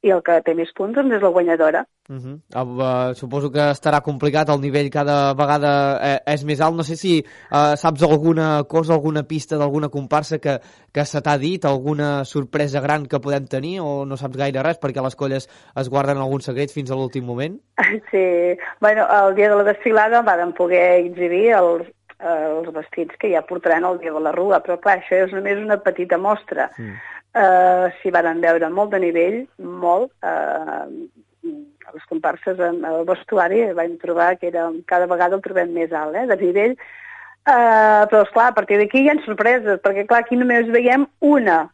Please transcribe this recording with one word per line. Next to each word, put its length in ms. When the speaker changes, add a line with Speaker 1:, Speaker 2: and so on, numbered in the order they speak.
Speaker 1:
I 80
el 80
que 140
té 80
més 240
punts, 160
doncs, 220
és 80
la 100
guanyadora. 460
Speaker 2:
Mhm. 200
Ah, 80
eh, 560
suposo 320
que 220
estarà 340
complicat, 480
el 80
nivell 320
cada 400
vegada, 380
eh, 300
és 180
més 160
alt. 160
No 60
sé 120
si, 280
eh, 520
saps 300
alguna 640
cosa, 240
alguna 300
pista 340
d'alguna 320
comparsa 480
que, 220
que 120
se 180
t'ha 160
dit, 260
alguna 580
sorpresa 580
gran 260
que 120
podem 280
tenir, 340
o 240
no 100
saps 220
gaire 240
res 180
perquè 220
les 140
colles 340
es 140
guarden 320
algun 200
secret 280
fins 220
a 40
l'últim 300
moment? 320
Speaker 1:
<laughs> 340
Sí. 440
Bueno, 300
el 240
dia 160
de 60
la 80
desfilada 580
vàrem 320
poder 500
exhibir 540
els, 300
els 580
vestits 400
que 140
ja 100
portaran 440
el 140
dia 140
de 80
la 100
Rua, 300
però 180
clar, 200
això 260
és 80
només 240
una 240
petita 380
mostra. 580
Speaker 2:
Mm. 160
Speaker 1:
Eh, 640
s'hi 160
varen 280
veure 300
molt 220
de 80
nivell, 360
molt, 520
eh, 600
a 80
les 160
comparses, 500
en 280
el 180
vestuari, 560
vam 240
trobar 380
que 100
era, 200
cada 220
vegada 260
el 80
trobem 300
més 180
alt, 220
eh, 160
de 100
nivell, 340
eh, 1300
però, 140
esclar, 260
a 80
partir 240
d'aquí 220
hi 80
ha 140
sorpreses, 580
perquè, 240
clar, 160
aquí 160
només 340
veiem 340
una 540